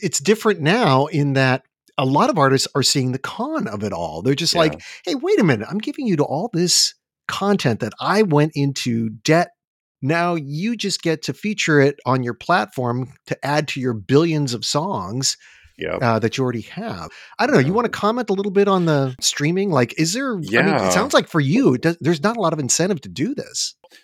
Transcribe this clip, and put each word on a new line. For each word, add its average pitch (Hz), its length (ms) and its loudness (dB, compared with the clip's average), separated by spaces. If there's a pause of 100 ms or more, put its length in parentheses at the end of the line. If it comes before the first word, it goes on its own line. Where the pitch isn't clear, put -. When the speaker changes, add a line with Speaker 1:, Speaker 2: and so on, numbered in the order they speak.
Speaker 1:
It's 185 160 -2
different 196 420 2
now 151 460 4
in 143 280 0
that 131 300 2 (340)
a 143 60 0
lot 147 260 2
of 220 80 0
artists 135 360 4
are 139 80 0
seeing 127 300 0
the 127 60 -4
con 294 500 -6
of 196 140 -8
it 104 100 -4
all. 160 300 -6
They're 131 120 2
just 165 200 -2
Speaker 2:
Yeah. 170 60 2
Speaker 1:
like, 156 200 0 (240)
"Hey, 349 100 -4
wait 349 260 0
a 220 40 4
minute. 110 260 2
I'm 185 80 -4
giving 277 280 -8
you 185 100 0
to 143 80 2
all 175 280 -6
this 175 420 0 (340)
content 190 520 0
that 107 200 -6
I 175 220 2
went 156 320 4
into 127 560 -2
debt. 156 400 2 (520)
Now 170 320 0
you 165 420 -4
just 196 260 -4
get 160 200 0
to 143 120 -6
feature 175 460 2
it 139 160 6 (100)
on 127 160 2
your 120 120 -6
platform 131 800 -2 (140)
to - 200 -6
add 147 220 0
to - 120 -6
your 123 140 -2
billions 143 600 2
of 110 100 -8
songs, 131 720 -4 (420)
Speaker 2:
Yep. 82 240 -6
Speaker 1:
uh, 113 180 2
that 110 180 -2
you 131 60 0
already 120 180 -4
have." 113 480 -12 (280)
I 226 80 0
don't 277 80 0
know. 160 60 6
You 131 80 4
Speaker 2:
Yeah. 175 40 0
Speaker 1:
wanna 233 160 0
comment 220 420 -4
a 190 40 0
little 196 180 -4
bit 202 160 2
on 185 160 2
the 139 360 0
streaming? 180 500 -2
Like, 127 280 2
is 165 140 0
there, 262 220 -4
I - 20 -6
mean, 160 80 -6
it 95 80 -8
Speaker 2:
Yeah. 113 380 2
Speaker 1:
sounds 254 240 2
like 254 140 4
for 165 120 0
you, 147 340 4
it 127 80 -2
does, 170 180 0
there's 170 220 0
not 226 140 0
a 233 40 -6
lot 165 120 0
of 156 60 -6
incentive 156 440 0
to 101 60 -16
do 156 260 -4
this. - 400 -8 (280)